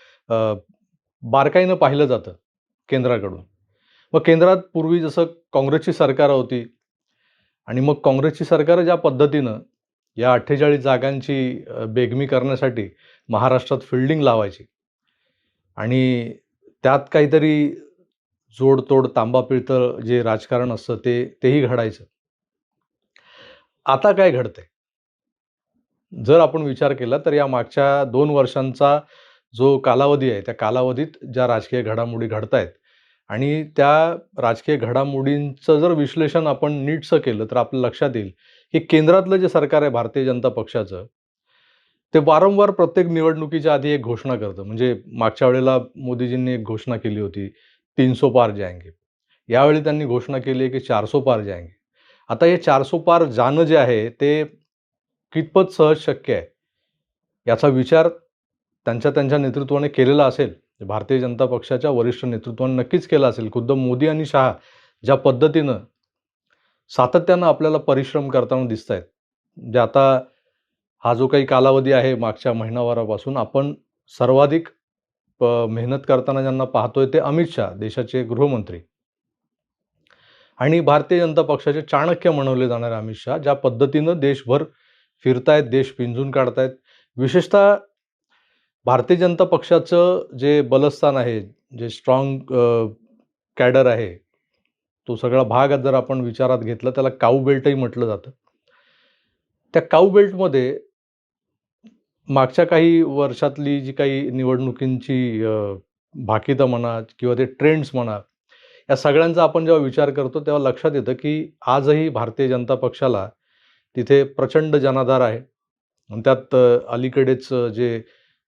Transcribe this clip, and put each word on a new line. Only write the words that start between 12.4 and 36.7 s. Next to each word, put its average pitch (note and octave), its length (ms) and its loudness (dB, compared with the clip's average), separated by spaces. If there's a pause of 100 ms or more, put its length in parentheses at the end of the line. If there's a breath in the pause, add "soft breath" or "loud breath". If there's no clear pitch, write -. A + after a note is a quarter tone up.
महाराष्ट्रात B2+ 520 0
फिल्डिंग C#3 420 -2
लावायची A2 420 0 (1120)
आणि A#2+ 560 -2 (500)
त्यात C#3 180 4 (120)
काहीतरी D3+ 640 2 (840)
जोडतोड, C3 480 2 (100)
तांबा A#2+ 240 2
पिळतं B2+ 600 -2
जे A#2+ 220 0
राजकारण A#2 500 -2
असतं A2+ 240 -8
ते, B2 460 -4
तेही C3+ 180 2
घडायचं. A#2 440 -4 (1800 soft breath)
आता G3 260 4
काय F#3 180 4
घडतंय? B2 340 -4 (1600)
जर D3 160 6
आपण D#3 220 2
विचार C#3 300 -2
केला B2 260 -4
तर D3+ 140 -2
या D3 140 2
मागच्या C#3 580 0
दोन C3+ 260 0
वर्षांचा C#3 720 0 (540 soft breath)
जो C3+ 240 4
कालावधी C3+ 520 2
आहे, G2+ 100 -4
त्या A2 140 -10
कालावधीत B2+ 520 -2 (260)
ज्या B2+ 140 0
राजकीय A#2+ 360 -2
घडामोडी A2+ 440 -6
घडतायत G#2+ 420 -2 (600)
आणि D3 480 -4
त्या D#3 400 2 (220)
राजकीय A#2+ 380 -2
घडामोडींचं C#3 1000 -2
जर E3+ 120 2
विश्लेषण D#3 560 -2
आपण D3 260 -2